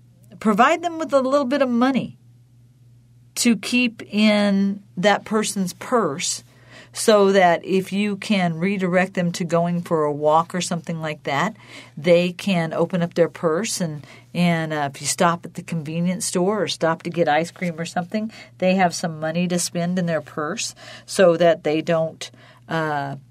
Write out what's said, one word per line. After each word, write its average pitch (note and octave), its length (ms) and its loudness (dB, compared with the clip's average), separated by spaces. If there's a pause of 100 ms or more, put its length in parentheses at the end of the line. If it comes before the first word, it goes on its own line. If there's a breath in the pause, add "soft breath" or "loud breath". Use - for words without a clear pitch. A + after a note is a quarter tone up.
(400)
provide B3 420 4
them E4+ 160 -6
with D#4+ 160 -6
a C#4 80 4
little C#4 240 2
bit C4+ 160 0
of C4 80 2
money B3 480 0 (1160)
to A#3 220 2
keep B3 440 -4 (120)
in G3+ 720 2 (120)
that G3 300 2
person's G#3 480 -4
purse F3+ 720 -4 (480 loud breath)
so G3+ 400 4
that F3+ 320 6
if F#3+ 300 -2
you G3+ 240 -2
can F#3 400 0
redirect F#3 560 0
them E3+ 180 0
to F3+ 120 -6
going E3+ 380 0
for E3 220 0
a D3 80 0
walk D3+ 440 2
or F3+ 60 -4
something E3 380 -6
like D#3 240 -8
that, C#3+ 320 -2 (400 loud breath)
they F3 360 4
can E3+ 420 -2
open E3+ 280 0
up E3+ 120 -4
their E3 160 2
purse F3 500 -4
and, D#3 260 -6 (280 loud breath)
and, E3 400 0
uh, D3 200 -2
if - 80 -18
you C#3+ 60 -6
stop E3+ 380 0
at E3+ 80 -16
the F3 80 -10
convenience E3+ 640 -4
store F#3 380 -2
or D3 40 -2
stop E3 360 -2
to F3 60 -8
get E3 180 0
ice D#3 240 0
cream E3+ 280 -8
or E3+ 60 -8
something, G#3+ 460 -6 (260 loud breath)
they F#3 180 2
have F#3 200 2
some D#3+ 240 -6
money D#3+ 280 -2
to F3 120 0
spend F3 400 -4
in F3+ 60 -2
their D#3+ 160 -2
purse - 520 -8 (320 loud breath)
so F3 320 4
that E3+ 260 4
they D#3 180 0
don't, D#3+ 500 -4 (360 loud breath)
uh, D3 480 -4 (160)